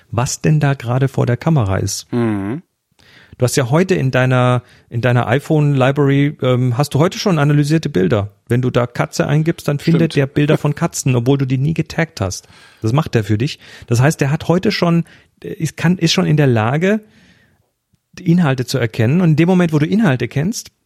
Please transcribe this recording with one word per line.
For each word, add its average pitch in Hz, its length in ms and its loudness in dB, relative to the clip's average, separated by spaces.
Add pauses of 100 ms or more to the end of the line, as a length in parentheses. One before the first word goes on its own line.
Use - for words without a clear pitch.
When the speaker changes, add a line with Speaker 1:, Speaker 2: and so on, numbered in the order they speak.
(120)
Speaker 1:
was 113 300 -4
denn 156 180 2
da 143 160 0
gerade 127 320 -2
vor 131 180 -2
der 120 120 0
Kamera 113 400 0
ist. - 360 -6
Speaker 2:
Mhm. 113 480 -4 (760)
Speaker 1:
Du 127 80 0
hast - 100 -2
ja 123 160 0
heute 180 240 2
in 135 160 0
deiner, 127 500 2 (280)
in 120 120 -6
deiner 123 260 2
iPhone-Library, 143 1160 2
ähm, 127 340 0
hast 143 160 -2
du 131 60 2
heute 180 180 0
schon 175 220 0
analysierte 147 500 0
Bilder. 143 400 0 (180)
Wenn 120 140 0
du 123 80 -2
da 120 160 0
Katze - 400 -4
eingibst, 156 420 -2
dann 143 120 -2
findet 165 340 0
Speaker 2:
Stimmt. - 20 -12
Speaker 1:
der 135 120 0
Bilder 147 320 0
von 147 160 -2
Katzen, 139 400 -2
obwohl 131 240 2
du 135 80 -2
die 131 100 -2
nie 147 160 -2
getaggt - 480 -6
hast. 92 260 -6 (360)
Das 110 100 0
macht 151 220 0
der 110 80 2
für 104 160 -2
dich. 135 180 -4 (300)
Das 117 120 0
heißt, 143 220 2
der 139 80 0
hat 156 180 -4
heute 185 240 0
schon, 170 340 0 (360)
ist, - 340 -8
kann, 180 220 0
ist 165 140 0
schon 180 160 0
in 151 100 2
der 151 80 2
Lage, 135 540 0 (1200)
Inhalte 147 460 0
zu - 120 -4
erkennen. 123 440 0
Und 165 100 4
in 147 60 4
dem 165 100 4
Moment, 180 260 2
wo 151 60 2
du 147 80 2
Inhalte 175 400 0
kennst, - 440 -6 (140)